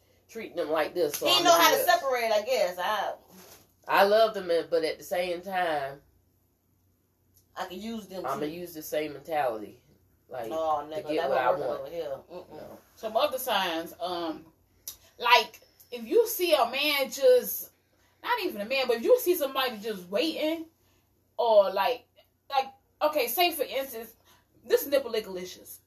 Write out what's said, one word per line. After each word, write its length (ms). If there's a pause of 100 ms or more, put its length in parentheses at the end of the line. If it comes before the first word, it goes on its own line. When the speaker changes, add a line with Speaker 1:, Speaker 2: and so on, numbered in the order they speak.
(280)
Speaker 1:
treating 300
them 140
like 240
this. 180
So 140
Speaker 2:
he 80
didn't 120
Speaker 1:
I'ma 100
Speaker 2:
know 60
how 60
Speaker 1:
do 80
Speaker 2:
to 80
Speaker 1:
this. 80
Speaker 2:
separate, 380
I 100
guess. 380
I 340 (720)
Speaker 1:
I 160
love 300
them, 180 (180)
but 140
at 140
the 60
same 380
time, 600 (1500)
Speaker 2:
I 100
can 160
use 260
them 180
Speaker 1:
I'ma 160
Speaker 2:
too. 60
Speaker 1:
use 260
the 80
same 320
mentality. 680 (480)
Like, 200
Speaker 2:
No, 380
Speaker 1:
to 80
Speaker 2:
nigga, 140
Speaker 1:
get 120
Speaker 2:
that 80
Speaker 1:
what 100
I 100
Speaker 2:
won't 100
work 100
Speaker 1:
want. 120
Speaker 2:
over 80
here. 220 (200)
Mm-mm. 200
Speaker 1:
No. 260 (180)
Speaker 3:
Some 220
other 220
signs, 600
um, 460 (720)
like, 420 (320)
if 140
you 220
see 260
a 160
man 400
just, 640 (520)
not 200
even 180
a 40
man, 220
but 100
if 60
you 160
see 160
somebody 420
just 300
waiting, 580 (720)
or 340
like, 340 (440)
like, 180 (340)
okay, 260
say 240
for 120
instance, 480 (560)
this 180
nipple 260
lickalicious. 760